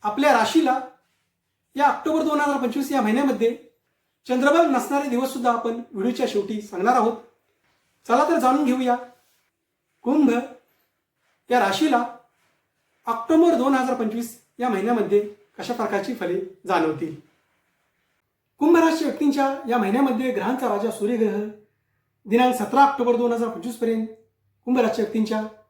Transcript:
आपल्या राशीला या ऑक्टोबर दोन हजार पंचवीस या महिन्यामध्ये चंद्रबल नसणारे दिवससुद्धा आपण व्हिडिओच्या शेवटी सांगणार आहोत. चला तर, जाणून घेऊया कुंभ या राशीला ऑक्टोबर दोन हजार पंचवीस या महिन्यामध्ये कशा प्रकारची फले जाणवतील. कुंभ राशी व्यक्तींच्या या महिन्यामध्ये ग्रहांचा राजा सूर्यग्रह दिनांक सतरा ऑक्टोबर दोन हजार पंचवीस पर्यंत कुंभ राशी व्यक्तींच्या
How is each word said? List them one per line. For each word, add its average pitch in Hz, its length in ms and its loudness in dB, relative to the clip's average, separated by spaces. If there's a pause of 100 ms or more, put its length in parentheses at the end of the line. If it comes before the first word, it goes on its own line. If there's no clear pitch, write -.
आपल्या 277 300 2
राशीला 254 460 2 (960)
या 277 100 2
ऑक्टोबर 311 360 0
दोन 302 180 0
हजार 285 220 0
पंचवीस 269 300 -4
या 269 100 0
महिन्यामध्ये 226 560 0 (720)
चंद्रबल 285 440 4
नसणारे 277 380 -2
दिवससुद्धा 240 440 -2
आपण 233 280 -4 (100)
व्हिडिओच्या 233 380 -2
शेवटी 208 320 -4
सांगणार 202 340 0
आहोत. 226 180 2 (960)
चला 294 220 2
तर, 339 100 2
जाणून 269 260 2
घेऊया 247 300 0 (1040)
कुंभ 269 300 2 (1200)
या 247 80 4
राशीला 240 460 2 (1000)
ऑक्टोबर 320 480 2
दोन 262 200 0
हजार 254 220 0
पंचवीस 233 460 -6 (180)
या 247 100 -2
महिन्यामध्ये 202 500 0 (400)
कशा - 140 -6
प्रकारची 214 400 -4
फले 185 280 -4 (260)
जाणवतील. 160 480 -2 (1400)
कुंभ 330 180 6
राशी 320 260 4
व्यक्तींच्या 277 560 0 (100)
या 240 80 2
महिन्यामध्ये 240 540 0
ग्रहांचा 226 380 -2
राजा 208 220 -2
सूर्यग्रह 214 560 -2 (800)
दिनांक 240 300 2
सतरा 247 280 2
ऑक्टोबर 247 320 2
दोन 233 180 0
हजार 233 160 -2
पंचवीस 240 260 -10
पर्यंत 226 320 -2 (580)
कुंभ 254 140 0
राशी 226 220 0
व्यक्तींच्या 220 420 -2 (260)